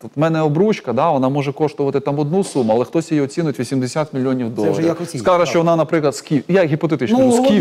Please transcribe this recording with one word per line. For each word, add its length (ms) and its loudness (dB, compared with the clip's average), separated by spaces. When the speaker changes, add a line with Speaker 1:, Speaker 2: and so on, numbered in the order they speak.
Speaker 1:
тут 140 -14
в 40 -2
мене 220 2
обручка, 500 0
да, 180 2
вона 180 2
може 240 -2
коштувати 480 -2
там 180 -4
одну 260 0
суму, 280 0
але 120 2
хтось 260 -4
її 140 2
оцінить 360 -4
вісімдесят 540 -4
мільйонів 320 -2
Speaker 2:
Це 60 -6
вже 180 0
Speaker 1:
доларів. 160 0
Speaker 2:
як 140 -2
оцінює, 240 -8
Speaker 1:
Скаже, 140 4
Speaker 2:
так. 100 2
Speaker 1:
що 100 0
вона, 180 2
наприклад, 380 0
скіф-, 340 -2
я 160 4
гіпотетично 540 0
Speaker 2:
Ну, 60 4
Speaker 1:
кажу, 120 4
Speaker 2:
логічно, 240 4